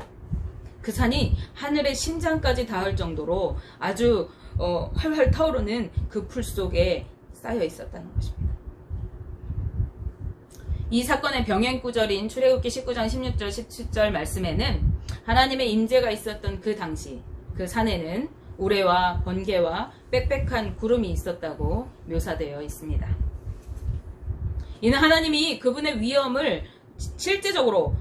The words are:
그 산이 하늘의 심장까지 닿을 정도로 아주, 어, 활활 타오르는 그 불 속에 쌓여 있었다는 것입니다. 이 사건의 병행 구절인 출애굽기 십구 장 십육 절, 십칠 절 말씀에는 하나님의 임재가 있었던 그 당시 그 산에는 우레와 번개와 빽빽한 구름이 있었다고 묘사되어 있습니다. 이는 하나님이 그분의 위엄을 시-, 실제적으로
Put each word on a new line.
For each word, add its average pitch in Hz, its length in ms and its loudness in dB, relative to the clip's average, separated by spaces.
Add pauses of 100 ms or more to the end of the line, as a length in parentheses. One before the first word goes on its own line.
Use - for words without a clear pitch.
(800)
그 - 120 -6
산이 254 440 4 (180)
하늘의 285 420 2
심장까지 311 680 0
닿을 196 280 0
정도로 170 600 0 (240)
아주, 196 480 4 (280)
어, 175 380 0
활활 311 380 4
타오르는 311 580 2 (180)
그 202 200 -6
불 240 160 -6
속에 180 600 0 (260)
쌓여 220 320 -4
있었다는 - 500 -8
것입니다. - 400 -2 (2250)
이 233 120 2
사건의 277 420 0
병행 247 360 2
구절인 220 480 0
출애굽기 254 420 4
십구 247 240 -4
장 226 140 0
십육 247 280 -2
절, 202 140 -2
십칠 233 400 -8
절 214 220 2
말씀에는 175 840 0 (300)
하나님의 254 480 4
임재가 226 380 4
있었던 208 500 -4
그 214 160 -2
당시 160 460 -8 (340)
그 180 100 -4
산에는 208 600 0 (300)
우레와 180 680 4
번개와 185 680 0 (200)
빽빽한 247 680 0
구름이 220 340 2
있었다고 165 800 -2 (160)
묘사되어 156 580 -4
있습니다. - 540 -4 (1700)
이는 247 160 4
하나님이 311 600 4
그분의 254 420 0
위엄을 254 640 2 (340)
시-, - 180 -8
실제적으로 339 840 2